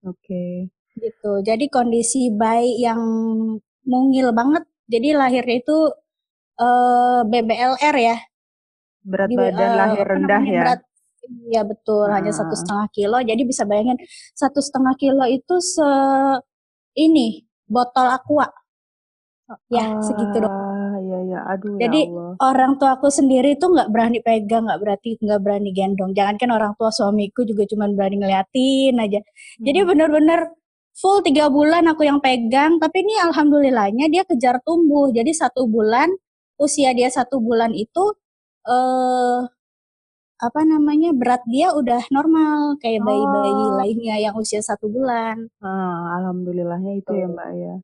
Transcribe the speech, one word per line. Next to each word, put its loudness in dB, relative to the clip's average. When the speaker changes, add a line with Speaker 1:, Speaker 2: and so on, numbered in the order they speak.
Speaker 1:
Oke. -10
Speaker 2:
Gitu. -8
Jadi -2
kondisi 0
bayi 0
yang -2
mungil 2
banget. 0
Jadi 0
lahirnya 0
itu, 0
eh, 2
B -2
B -2
L 0
R 0
ya. 2
Speaker 1:
Berat -2
Speaker 2:
Di, -2
Speaker 1:
badan 0
Speaker 2:
eh, 0
Speaker 1:
lahir 0
Speaker 2:
apa -2
Speaker 1:
rendah 2
Speaker 2:
namanya, -2
Speaker 1:
ya? 0
Speaker 2:
berat, 0
iya 0
betul, -2
hanya -2
Speaker 1:
Ah. -6
Speaker 2:
satu -4
setengah -4
kilo. -2
Jadi -2
bisa -2
bayangin 0
satu -2
setengah 0
kilo 2
itu -2
se-, 2
ini, 2
botol 0
aqua. 0
Ya, 0
Speaker 1:
Ah, -4
Speaker 2:
segitu -2
doang. -4
Speaker 1:
iya, -6
iya. -6
Aduh, -6
Speaker 2:
Jadi, 0
Speaker 1:
ya -4
Allah. -10
Speaker 2:
orang 4
tuaku 2
sendiri 2
tuh 0
nggak 4
berani 0
pegang, 0
nggak -4
berani, -4
nggak -2
berani -2
gendong. -2
Jangankan -2
orang 0
tua, 0
suamiku -2
juga -2
cuman -2
berani -2
ngeliatin 0
aja. -2
Jadi 0
Speaker 1:
Hmm. 2
Speaker 2:
bener-bener 4
full 2
tiga 4
bulan 4
aku 2
yang 2
pegang, 2
tapi 0
ini 0
alhamdulillahnya 2
dia 2
kejar 0
tumbuh. 2
Jadi 0
satu -2
bulan, 2
usia 2
dia 2
satu -2
bulan 0
itu, -4
eh, 0
apa -2
namanya, 2
berat 0
dia 0
udah -2
normal, 0
kayak -4
bayi-bayi 0
Speaker 1:
Oh. -2
Speaker 2:
lainnya -2
yang -4
usia -4
satu -8
bulan. -4
Speaker 1:
Ah, -6
alhamdulillahnya -6
itu -10
ya, -4
Speaker 2:
Tuh. -6
Speaker 1:
Mbak, -12
ya. -10